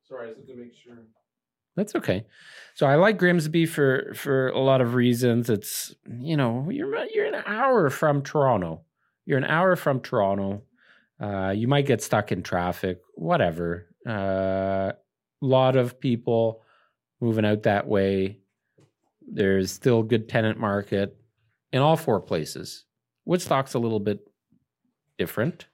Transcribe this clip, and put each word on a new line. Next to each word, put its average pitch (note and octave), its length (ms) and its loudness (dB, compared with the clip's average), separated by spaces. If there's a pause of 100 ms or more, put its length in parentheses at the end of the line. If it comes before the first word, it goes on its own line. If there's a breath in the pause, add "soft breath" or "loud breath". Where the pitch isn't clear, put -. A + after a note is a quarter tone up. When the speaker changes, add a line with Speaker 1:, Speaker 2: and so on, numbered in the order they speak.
Speaker 1:
Sorry, A#2+ 260 -14
I - 40 -16
just - 140 -20
have B2+ 80 -18
to A#2+ 60 -16
make A#2+ 120 -20
sure. A#2+ 200 -20 (800)
Speaker 2:
That's G#3 180 -4
okay. G#2 300 -2 (500 loud breath)
So D3+ 120 2
I C#3 100 6
like G3 220 4
Grimsby E3+ 480 2
for, C#3 500 0
for C3+ 320 0
a - 100 -2
lot C3 220 4
of A#2+ 140 2
reasons. A#2+ 560 2
It's, - 440 -4 (140)
you C3+ 280 -6
know, C3 340 0
you're, - 360 -4
you're G#4+ 260 -2
an - 140 -6
hour A3 440 2
from C#3+ 320 0
Toronto. A2 600 0 (440)
You're C#3+ 120 0
an C3 60 -2
hour F3+ 320 2
from C3+ 240 -2
Toronto. G2+ 600 0 (580 soft breath)
Uh, G2 360 -4
you A#2 120 -2
might C#3+ 180 2
get B2 160 2
stuck G#2+ 300 0
in F2+ 100 -4
traffic, F2+ 580 -4 (140)
whatever. F2 720 -2 (180)
Uh, F#2+ 880 -2 (480)
lot C3 360 4
of B2 240 0
people A2+ 640 0 (580 soft breath)
moving A2+ 240 0
out G#2+ 180 2
that G2+ 240 0
way. G2 520 0 (920)
There's G2 400 2
still A#2 320 2
good A2 260 0
tenant A2 300 0
market G2+ 580 -2 (560)
in C3 80 0
all D#3 160 4
four A#2+ 240 0
places. - 680 -8 (380)
Woodstock's E3 500 0
a C3 40 0
little A2+ 220 0
bit G#2 260 -4 (920)
different. G#2+ 580 -4